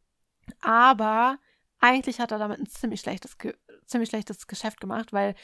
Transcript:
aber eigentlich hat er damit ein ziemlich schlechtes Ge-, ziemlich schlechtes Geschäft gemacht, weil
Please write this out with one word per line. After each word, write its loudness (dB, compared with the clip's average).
aber 4
eigentlich 4
hat -2
er -4
damit -4
ein -6
ziemlich -6
schlechtes -10
Ge-, -8
ziemlich -2
schlechtes -8
Geschäft -10
gemacht, -8
weil 0